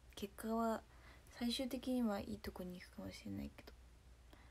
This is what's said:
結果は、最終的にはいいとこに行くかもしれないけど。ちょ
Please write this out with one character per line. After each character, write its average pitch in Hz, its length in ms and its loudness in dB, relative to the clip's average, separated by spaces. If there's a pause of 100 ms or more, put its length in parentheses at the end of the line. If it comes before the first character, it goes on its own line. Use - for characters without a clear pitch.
(160)
結 - 200 -4
果 220 200 0
は、 226 260 4 (480)
最 240 240 2
終 262 140 2
的 254 240 0
に 247 120 6
は 202 160 6
い 214 160 -2
い - 40 -4
と 202 120 -4
こ 190 120 -4
に 180 160 -6
行 - 80 -12
く - 80 -18
か 190 80 -6
も 190 80 -4
し - 140 -8
れ 202 60 -2
な 208 120 0
い 214 120 -4
け - 80 -14
ど。 - 80 -16
ち - 40 -16
ょ - 20 -16 (720)